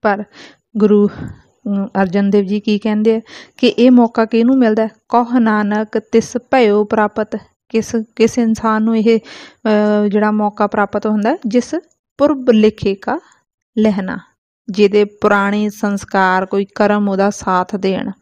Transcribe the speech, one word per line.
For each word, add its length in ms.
ਪਰ 220
ਗੁਰੂ, 320
ਅਮ, 200
ਅਰਜਨ 280
ਦੇਵ 160
ਜੀ 140
ਕੀ 200
ਕਹਿੰਦੇ 360
ਆ 60
ਕਿ 100
ਇਹ 240
ਮੌਕਾ 340
ਕਿਹਨੂੰ 320
ਮਿਲਦਾ 260
ਹੈ? 80
"ਕਹੋ 300
ਨਾਨਕ 600
ਤਿਸ 380
ਭਇਓ 320
ਪ੍ਰਾਪਤ", 520
ਕਿਸ, 260
ਕਿਸ 220
ਇਨਸਾਨ 460
ਨੂੰ 140
ਇਹ, 220
ਅਹ, 880
ਜਿਹੜਾ 220
ਮੌਕਾ 360
ਪ੍ਰਾਪਤ 400
ਹੁੰਦਾ 220
ਹੈ? 80
"ਜਿਸ 280
ਪੁਰਬ 320
ਲਿਖੇ 460
ਕਾ 240
ਲਹਿਣਾ", 420
ਜਿਹਦੇ 340
ਪੁਰਾਣੇ 680
ਸੰਸਕਾਰ, 760
ਕੋਈ 200
ਕਰਮ 340
ਉਹਦਾ 200
ਸਾਥ 460
ਦੇਣ। 360